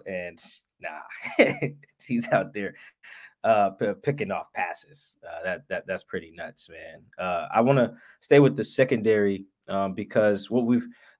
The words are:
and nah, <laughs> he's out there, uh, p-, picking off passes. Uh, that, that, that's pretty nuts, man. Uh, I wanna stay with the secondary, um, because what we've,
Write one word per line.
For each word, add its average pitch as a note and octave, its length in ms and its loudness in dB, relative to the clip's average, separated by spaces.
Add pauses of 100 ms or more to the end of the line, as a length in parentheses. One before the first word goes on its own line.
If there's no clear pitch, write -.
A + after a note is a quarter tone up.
and F2+ 320 -10 (400)
nah, - 640 -2
<laughs> - 640 -6
he's A#2 240 -2
out F#2+ 220 0
there, G2+ 200 -8 (720)
uh, G#2 280 4
p-, G#2 300 -2
picking A2 300 -4
off E2 220 -8
passes. E2+ 720 -10
Uh, E2 200 -12
that, F2 260 -8
that, F2+ 160 -6
that's F#2 180 -8
pretty E2 280 -10
nuts, E2 380 -16
man. D#2+ 340 -18 (160)
Uh, F2 340 -4
I A2+ 80 4
wanna B2 340 2 (260)
stay C#3+ 180 6
with C#3+ 160 6
the A2 80 -2
secondary, G#2+ 840 2 (240)
um, G2 240 -2
because G#2 560 0
what A#2+ 160 2
we've, A#2+ 220 2 (320)